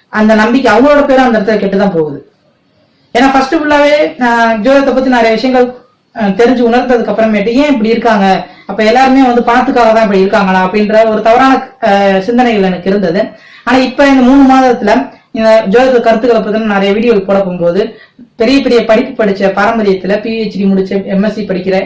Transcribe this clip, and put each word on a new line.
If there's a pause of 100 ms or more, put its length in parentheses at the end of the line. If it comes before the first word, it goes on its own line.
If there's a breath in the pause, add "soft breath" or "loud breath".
அந்த
நம்பிக்கை
அவங்களோட
பேரும்
அந்த
இடத்துல
கெட்டுதான்
போகுது. (960)
ஏன்னா
ஃபர்ஸ்ட்
ஃபுல்லாவே (220)
நான்
ஜோதிடத்தை
பத்தி
நிறைய
விஷயங்கள், (500)
அஹ்,
தெரிஞ்சு
உணர்ந்ததுக்கு
அப்புறமேட்டு
ஏன்
இப்படி
இருக்காங்க, (400 loud breath)
அப்ப
எல்லாருமே
வந்து
பணத்துக்காக
தான்
இப்படி
இருக்காங்களா
அப்படின்ற
ஒரு
தவறான, (280)
அஹ்,
சிந்தனைகள்
எனக்கு
இருந்தது. (420 loud breath)
ஆனா
இப்ப
இந்த
மூணு
மாதத்துல (380 loud breath)
இந்த (200)
ஜோதிட
கருத்துக்களை
பத்தி
நிறைய
வீடியோ
போட
போகும்போது (540 loud breath)
பெரிய
பெரிய
படிப்பு
படிச்ச (140)
பாரம்பரியத்துல
பி
ஹெச்
டி
முடிச்ச
எம்
எஸ்
சி
படிக்கிற (100)